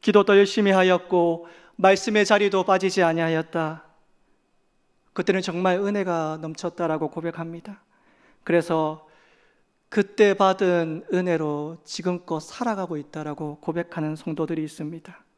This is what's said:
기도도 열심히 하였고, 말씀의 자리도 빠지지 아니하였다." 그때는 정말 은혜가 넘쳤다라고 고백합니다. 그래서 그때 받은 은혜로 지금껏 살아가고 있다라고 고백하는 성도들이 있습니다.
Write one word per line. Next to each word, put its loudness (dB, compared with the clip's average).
기도도 6
열심히 4
하였고, 2
말씀의 4
자리도 2
빠지지 2
아니하였다." -2
그때는 0
정말 0
은혜가 -2
넘쳤다라고 -4
고백합니다. -12
그래서 -2
그때 2
받은 0
은혜로 -2
지금껏 -6
살아가고 -6
있다라고 -10
고백하는 -6
성도들이 -6
있습니다. -14